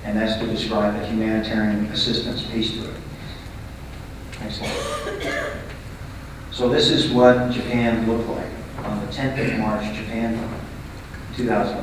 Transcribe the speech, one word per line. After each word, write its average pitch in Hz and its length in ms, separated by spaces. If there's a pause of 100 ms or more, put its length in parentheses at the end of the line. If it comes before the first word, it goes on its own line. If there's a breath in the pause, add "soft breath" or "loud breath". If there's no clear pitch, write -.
and 107 140
that's 110 220
to 117 60
describe 107 520
the 107 80
humanitarian 110 800
assistance 117 600
piece 113 260
to 110 180
it. - 60 (1400 loud breath)
Next - 160
slide. - 1040 (920)
So 123 180
this 143 220
is - 220
what 123 380
Japan 117 600
looked 113 180
like - 220 (340)
on 104 200
the - 80
tenth 131 280
of 110 180
March, 107 360
Japan, 113 420 (1000)
two 123 100
thousand 104 360